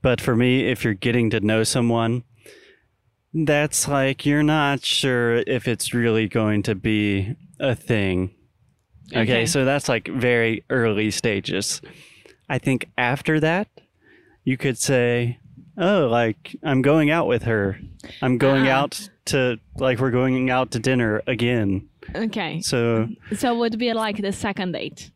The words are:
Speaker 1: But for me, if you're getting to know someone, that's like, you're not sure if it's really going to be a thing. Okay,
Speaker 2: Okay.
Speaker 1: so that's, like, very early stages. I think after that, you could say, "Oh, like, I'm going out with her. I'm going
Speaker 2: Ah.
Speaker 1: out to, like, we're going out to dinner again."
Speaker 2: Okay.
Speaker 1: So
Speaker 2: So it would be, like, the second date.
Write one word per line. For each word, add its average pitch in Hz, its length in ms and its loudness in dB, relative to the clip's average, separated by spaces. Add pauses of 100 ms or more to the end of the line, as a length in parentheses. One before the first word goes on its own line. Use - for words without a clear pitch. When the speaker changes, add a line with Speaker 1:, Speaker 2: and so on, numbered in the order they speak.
Speaker 1:
But 123 180 2
for 123 160 0
me, 123 300 4
if 123 180 -2
you're 113 100 2
getting 117 360 0
to 113 100 0
know 110 240 2
someone, 117 600 0 (1080)
that's 151 560 0
like, 135 380 0
you're 147 160 4
not 147 420 2
sure 120 520 0 (100)
if 120 220 -2
it's - 260 -4
really 113 340 2
going 107 360 0
to 110 100 0
be 104 600 0 (240)
a 135 160 0
thing. 95 560 -2 (840)
Okay, 120 100 0
Speaker 2:
Okay. 117 240 2
Speaker 1:
so 139 180 0
that's, 139 240 0
like, 117 200 -2
very 117 600 0
early 110 420 2
stages. 98 680 -4 (680)
I 131 100 -2
think 131 300 -2 (100)
after 139 420 0
that, 165 280 0 (760)
you 131 120 0
could 127 220 -2
say, 120 600 0 (400)
"Oh, 180 320 2
like, 117 520 0
I'm 131 200 2
going 147 280 4
out 165 160 2
with 117 180 0
her. 101 340 0 (440)
I'm 127 160 2
going 135 300 4
Speaker 2:
Ah. 131 120 4
Speaker 1:
out - 280 -6 (180)
to, 127 320 0 (180)
like, 131 240 0
we're 131 100 2
going 127 400 0
out 127 220 0
to 123 60 -2
dinner 113 480 0
again." 113 640 0 (260)
Speaker 2:
Okay. 190 460 -6
Speaker 1:
So 117 480 0 (260)
Speaker 2:
So 240 200 0
it 233 40 -4
would 233 200 -2
be, 233 140 -2
like, 220 260 -4
the 196 140 -4
second 196 400 -6
date. - 440 -10